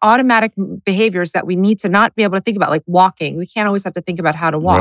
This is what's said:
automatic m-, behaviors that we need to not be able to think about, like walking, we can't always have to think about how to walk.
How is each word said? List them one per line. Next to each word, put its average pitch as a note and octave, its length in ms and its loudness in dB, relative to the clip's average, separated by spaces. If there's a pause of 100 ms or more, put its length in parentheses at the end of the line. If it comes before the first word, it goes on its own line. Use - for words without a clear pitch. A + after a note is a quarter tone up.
automatic A3+ 540 4
m-, F#3+ 280 -8
behaviors F#3 480 0
that - 160 -4
we F3+ 80 -2
need G3 240 2
to G3+ 80 -4
not G3+ 260 2
be A3 80 0
able F#3+ 140 0
to F#3+ 40 0
think G#3 160 -4
about, D3+ 140 0
like D#3 160 -2
walking, F3 500 0
we F3 100 -6
can't G#3+ 200 -4
always G3+ 160 0
have F#3 120 -8
to F3 60 -6
think F3 200 -8
about D#3+ 160 0
how E3 140 -2
to D#3 80 -2
walk. E3 220 2